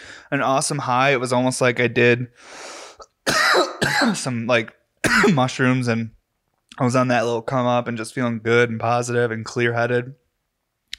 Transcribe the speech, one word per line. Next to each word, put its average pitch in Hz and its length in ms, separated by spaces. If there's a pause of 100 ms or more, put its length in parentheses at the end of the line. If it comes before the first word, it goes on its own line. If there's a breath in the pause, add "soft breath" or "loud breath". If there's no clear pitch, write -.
(320 loud breath)
an 143 100
awesome 139 380
high. 127 320
It 135 80
was 123 120
almost 127 300
like 123 180
I 123 80
did 120 420 (960 loud breath)
<coughs> - 880
some, 117 320
like, 113 260 (300)
<coughs> - 280
mushrooms, 127 560
and 113 220 (720)
I 135 60
was 120 100
on 127 140
that 120 160
little 117 180
come 127 240
up 123 200
and 117 120
just 110 160
feeling 120 240
good 117 320
and 113 80
positive 120 500
and 110 160
clear-headed. 120 720 (840 loud breath)